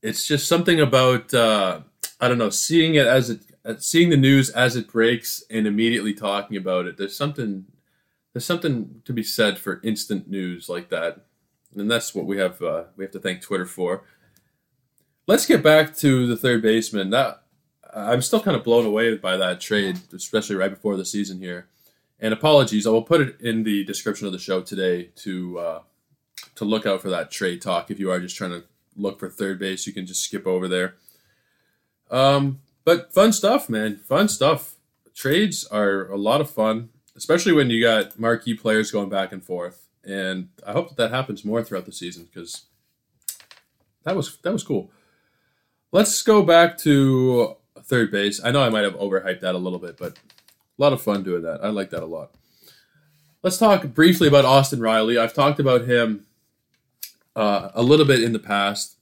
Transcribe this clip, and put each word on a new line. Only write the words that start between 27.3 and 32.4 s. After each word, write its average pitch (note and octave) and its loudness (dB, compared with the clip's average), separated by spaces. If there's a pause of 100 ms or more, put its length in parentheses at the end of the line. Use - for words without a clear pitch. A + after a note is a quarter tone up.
trade F2 -6
talk. F2 -4
If G2 -10
you F#2+ -4
are F2+ -2
just F2+ -12
trying F#2 -8
to F2 -14 (320)
look G2+ -6
for F#2+ -12
third G2 -6
base, F#2+ -8
you G2 -12
can F#2+ -10
just F2+ -8
skip - -8
over F#2 -2
there. F2+ -4 (1160)
Um, C3+ 2 (240)